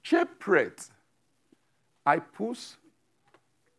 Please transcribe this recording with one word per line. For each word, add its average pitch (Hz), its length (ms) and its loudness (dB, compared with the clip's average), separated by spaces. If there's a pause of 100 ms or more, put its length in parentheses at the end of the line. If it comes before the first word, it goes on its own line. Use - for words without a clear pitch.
Ce 339 260 0
preț - 600 -2 (1120)
ai 156 200 2
pus - 560 -12 (1000)